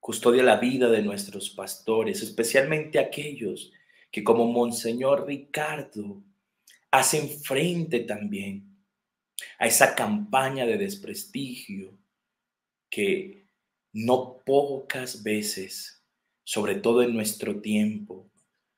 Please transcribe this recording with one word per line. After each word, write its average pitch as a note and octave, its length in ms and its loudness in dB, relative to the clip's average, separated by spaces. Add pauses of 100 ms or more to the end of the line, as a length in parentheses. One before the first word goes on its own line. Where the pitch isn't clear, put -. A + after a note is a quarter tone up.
Custodia B2 420 4
la A2+ 140 8
vida B2 320 2
de A2+ 120 6
nuestros G2+ 500 -6
pastores, G#2+ 720 -2
especialmente D3+ 760 0
aquellos C3+ 720 -4 (400)
que, G#2+ 100 -6
como A#2 300 4
Monseñor A#2+ 720 0
Ricardo, C#3+ 1000 -8 (720)
hacen C#3 320 2
frente D3+ 720 -2
también G2+ 720 -8 (840)
a - 80 0
esa - 300 6
campaña C3 680 0
de A2+ 140 0
desprestigio G2+ 1200 -8 (920)
que - 600 -4 (460)
no A#2+ 520 0
pocas C3+ 760 0
veces, G#2 800 -6 (380)
sobre G#2 320 -2
todo A#2 260 4
en A#2+ 140 2
nuestro G#2+ 460 -4
tiempo, G#2+ 680 -2 (480)